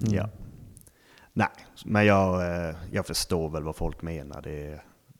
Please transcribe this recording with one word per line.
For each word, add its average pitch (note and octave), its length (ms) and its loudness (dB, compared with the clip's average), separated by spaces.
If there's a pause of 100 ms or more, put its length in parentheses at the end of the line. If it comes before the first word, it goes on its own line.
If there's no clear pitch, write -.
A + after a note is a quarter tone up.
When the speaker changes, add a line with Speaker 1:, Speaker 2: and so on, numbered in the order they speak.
Speaker 1:
Mm. A2 120 2
Speaker 2:
Ja. G#2 160 0 (1040)
Nej, G#2+ 140 2 (380)
men G#2 200 6
jag, F#2+ 360 6 (280)
eh, D#2 60 -6 (160)
jag F#2+ 140 -2
förstår E2 440 0
väl D2+ 140 -4
vad D#2 120 -6
folk - 260 -4
menar. C#2+ 400 -8
Det, D2+ 400 -10 (380)